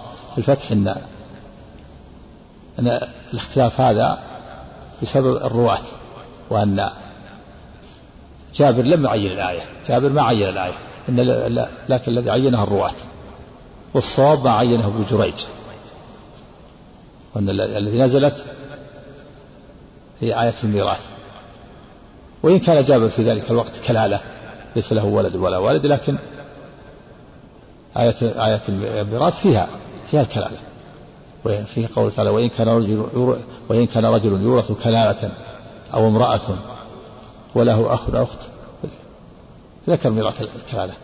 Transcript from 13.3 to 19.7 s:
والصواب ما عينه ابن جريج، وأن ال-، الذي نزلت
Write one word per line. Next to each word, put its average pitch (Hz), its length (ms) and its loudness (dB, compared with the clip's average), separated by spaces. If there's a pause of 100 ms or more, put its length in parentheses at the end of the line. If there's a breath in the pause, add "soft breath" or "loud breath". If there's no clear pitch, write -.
والصواب 135 500 4
ما 117 140 4
عينه 117 300 2
ابن 107 240 -2
جريج، 98 340 0 (1900)
وأن 101 140 -2
ال-، 95 120 0
الذي 104 360 -2
نزلت 135 480 2 (1800)